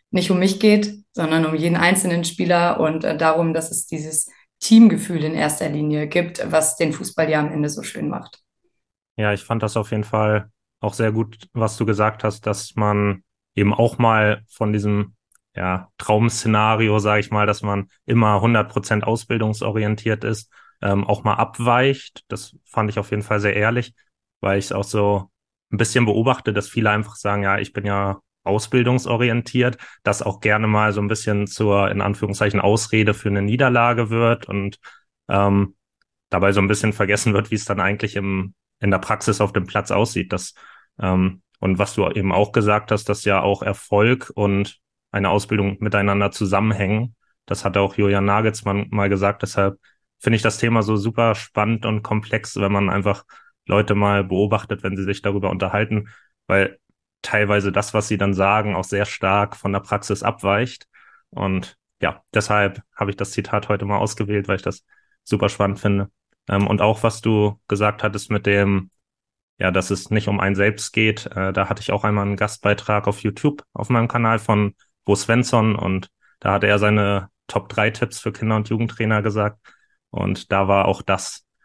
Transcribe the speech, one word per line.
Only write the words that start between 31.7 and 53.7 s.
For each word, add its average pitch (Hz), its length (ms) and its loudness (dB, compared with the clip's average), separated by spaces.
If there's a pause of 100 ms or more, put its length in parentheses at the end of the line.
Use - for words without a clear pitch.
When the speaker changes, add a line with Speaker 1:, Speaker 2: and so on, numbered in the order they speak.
Speaker 2:
in 101 120 -2
Anführungszeichen, 101 580 -2
Ausrede 107 560 2
für - 140 -6
eine 98 120 0
Niederlage 120 680 2
wird 117 360 2
und, 98 300 -6 (500)
ähm, 98 480 2 (540)
dabei 98 220 2
so 98 100 2
ein 95 60 2
bisschen 107 260 0
vergessen 104 400 0
wird, 104 160 0
wie 110 60 -2
es 104 100 -6
dann 98 140 -4
eigentlich 101 360 -2
im, 95 380 -4 (260)
in 101 120 0
der 101 80 2
Praxis 107 420 -2
auf 101 120 0
dem 90 120 -2
Platz - 240 -4
aussieht. 101 420 -2
Das, - 220 -6 (460)
ähm, 92 420 0 (180)
und 95 200 0
was 101 160 -2
du 95 160 0
eben 98 200 -2
auch 101 200 2
gesagt 104 400 0
hast, 104 180 -2
dass 104 160 -6
ja 98 160 2
auch 98 220 0
Erfolg 107 720 0
und 101 420 -2 (340)
eine 98 180 0
Ausbildung 98 500 0
miteinander 101 500 0
zusammenhängen. 107 840 0 (320)
Das - 180 -4
hat 95 120 -2
auch 98 180 2
Julian 101 300 2
Nagelsmann 101 680 -2
mal 101 180 0
gesagt. 98 320 0
Deshalb 98 380 -2 (400)
finde 113 160 2
ich 107 80 0
das 110 160 0
Thema 117 240 2
so 107 140 0
super 113 360 0
spannend 107 520 -2
und 107 180 -2
komplex, - 540 -4
wenn 101 140 0
man 101 180 2
einfach 98 340 -2 (420)
Leute 104 300 2